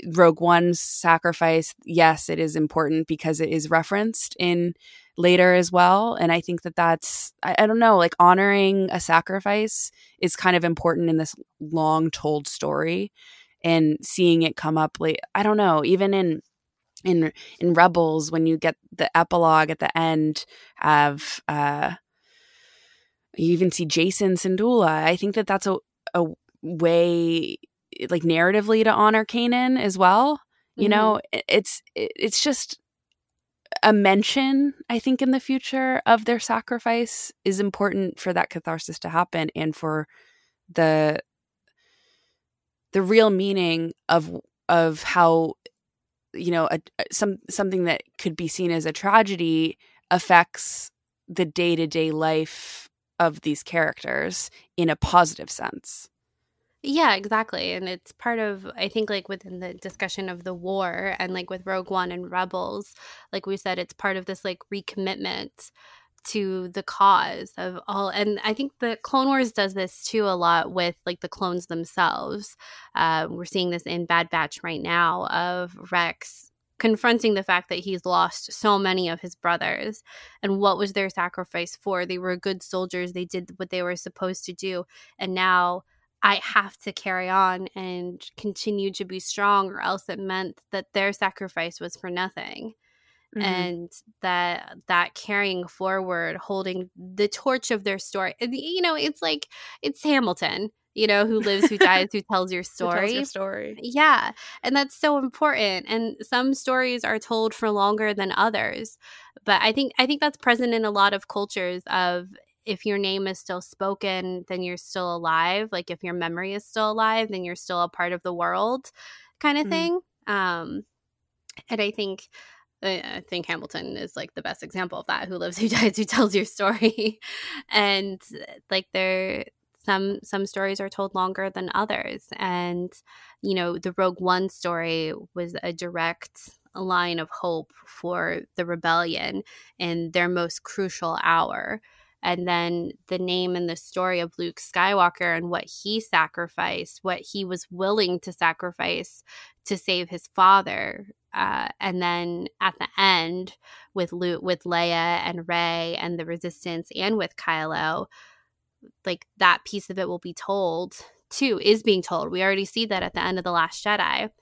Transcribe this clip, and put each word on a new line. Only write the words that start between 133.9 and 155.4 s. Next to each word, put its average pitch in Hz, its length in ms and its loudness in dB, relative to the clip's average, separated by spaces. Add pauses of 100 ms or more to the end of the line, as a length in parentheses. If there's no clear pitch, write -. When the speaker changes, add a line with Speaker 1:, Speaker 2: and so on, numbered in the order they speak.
Speaker 2:
Rogue 185 240 0
One 185 280 0
story 165 640 -4 (220)
was 175 280 -8
a 175 100 -6
direct 170 800 -8 (240)
line 175 460 -2
of 160 100 -8
hope 165 420 -6 (140)
for 170 540 -6 (160)
the 175 100 -4
rebellion 170 800 -2 (340)
in 170 320 -4
their 175 180 0
most 170 360 -4
crucial 175 580 -6
hour. 165 580 0 (420)
And 180 260 -2
then 170 420 -2 (160)
the 185 120 -4
name 180 360 -2
and 175 160 -4
the 165 60 -6
story 185 420 -4
of 170 180 -4
Luke 175 220 -8
Skywalker 180 800 2
and 175 120 -4
what 175 180 -4
he 214 340 -6
sacrificed, 175 1000 -2
what 185 180 -4
he 196 240 -8
was 180 260 -8
willing 185 500 0
to 180 120 -12
sacrifice 175 920 -4 (440)
to 196 100 -4
save 180 320 -4
his 175 260 -14
father. 190 720 4 (260)
Uh, - 360 -2 (100)
and 180 240 -4
then 175 460 -4 (120)
at 190 200 -2
the - 80 -6 (100)
end 185 580 2 (380)
with 180 180 -4
Luke, 175 300 -4
with 180 220 -2
Leia 170 600 0
and 170 220 -6